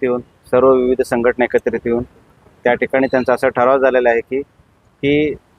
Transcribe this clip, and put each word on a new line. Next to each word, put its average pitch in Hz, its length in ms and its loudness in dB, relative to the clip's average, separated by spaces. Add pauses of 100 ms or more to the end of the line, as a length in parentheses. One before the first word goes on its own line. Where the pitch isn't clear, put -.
येऊन, 123 180 -2
सर्व 131 520 0
विविध 127 300 0
संघटना 123 420 0
एकत्रित 117 420 -2
येऊन 120 160 -2 (640)
त्या 120 100 2
ठिकाणी 131 320 -2
त्यांचा 127 280 0
असा - 140 -2
ठराव 127 300 2
झालेला 127 320 2
आहे 117 100 0
की, 131 200 -6 (640)
की 147 320 0 (240)